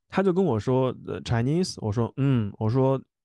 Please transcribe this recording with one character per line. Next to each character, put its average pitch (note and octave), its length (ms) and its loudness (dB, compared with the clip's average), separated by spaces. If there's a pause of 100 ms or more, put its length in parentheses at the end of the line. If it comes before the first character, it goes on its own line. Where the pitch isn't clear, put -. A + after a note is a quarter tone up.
他 - 160 0
就 F#3+ 80 4
跟 F3+ 100 2
我 C#3+ 160 2
说 B2+ 380 0 (100)
：“呃， - 180 -8
Chinese。” C3+ 520 0 (100)
我 G#2 60 0
说 A2+ 240 -2
：“嗯。” C3 420 2
我 A2 120 0
说： C3 320 2 (240)